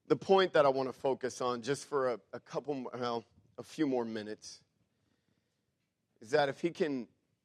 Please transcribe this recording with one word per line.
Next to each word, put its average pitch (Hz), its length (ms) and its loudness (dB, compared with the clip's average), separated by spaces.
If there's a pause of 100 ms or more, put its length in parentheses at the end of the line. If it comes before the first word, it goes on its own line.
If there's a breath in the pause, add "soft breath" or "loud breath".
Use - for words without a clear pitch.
The 151 80 4
point 190 380 4
that 151 120 8
I 139 40 6
want 131 200 0
to - 40 -8
focus 127 460 -4
on 123 220 -2
just 135 260 -4
for 131 220 0
a, 113 100 -2 (140)
a 117 60 -10
couple, 135 480 -8 (120)
well, 120 240 -2 (360)
a 120 40 -10
few 151 220 -4
more 127 200 0
minutes 107 560 -10 (1600)
is 110 120 -16
that 143 180 4
if 135 120 -8
he 170 100 0
can 139 360 -2 (380)